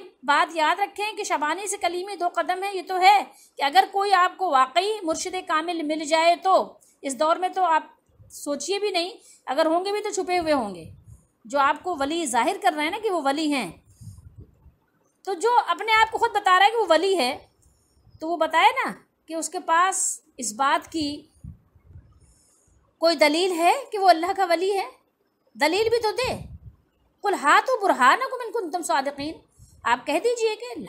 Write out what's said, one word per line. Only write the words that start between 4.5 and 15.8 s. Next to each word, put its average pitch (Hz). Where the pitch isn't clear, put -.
वाकई 339
मुर्शिद 320
कामिल 339
मिल 311
जाए 320
तो 311
इस 269
दौर 311
में 359
तो 370
आप 311
सोचिए 294
भी 415
नहीं, 359
अगर 311
होंगे 359
भी 415
तो 427
छुपे 359
हुए 320
होंगे। 202
जो 262
आपको 294
वली 302
जाहिर 247
कर 359
रहे 302
हैं 330
ना 427
कि 440
वो 349
वली 285
हैं, 254
तो 381
जो 440
अपने 403